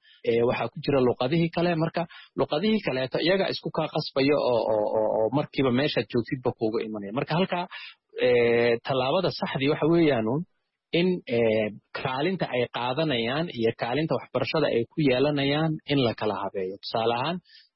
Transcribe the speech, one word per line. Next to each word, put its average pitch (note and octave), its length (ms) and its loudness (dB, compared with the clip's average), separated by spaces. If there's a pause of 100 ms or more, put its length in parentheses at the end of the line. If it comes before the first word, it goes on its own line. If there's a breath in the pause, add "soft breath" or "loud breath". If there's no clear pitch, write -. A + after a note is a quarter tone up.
(260 soft breath)
ee, A#2 160 2
waxaa A#2 260 0
ku - 120 -12
jira C#3 200 2
luqadihii C3 500 2
kale. F3 240 0
Marka E3 280 -2 (300 loud breath)
luqadihii G3+ 500 0
kaleeto C3 380 -4
iyaga F#3 300 2
isku - 220 -6
kaa D#3 160 -2
qasbaya C#3+ 500 0
oo, A#2 260 2
oo, G#2+ 240 2
oo, A2 260 0
oo A2 160 0
markiiba C3+ 420 0
meeshaad C3 360 0
joogtidba B2+ 440 -2
kuuga A2 300 -2
imanaya. G#2+ 320 -8
Marka C#3 200 -2
halkaa, F3+ 320 0 (500 loud breath)
ee, A#2+ 640 4
tallaabada C#3+ 520 0
saxdii C#3 380 -2
waxa D3+ 180 0
weeyaan D3 400 4
uun C3+ 140 0 (520)
in, E3+ 140 2 (180)
ee, A2 420 2 (240)
kaalinta D3 560 -4
ay B2 200 -2
qaadanayaan C3 800 -2
iyo A2+ 240 0
kaalinta C#3 420 -2
waxbarashada C3+ 520 -2
ay A#2 160 2
ku - 160 -8
yeelanayaan C#3+ 720 2 (120)
in C#3+ 180 0
la A2+ 120 2
kala G#2 220 -2
habeeyo. F#2+ 420 -6
Tusaale A#2 360 -2
ahaan, D3 240 -4 (380 loud breath)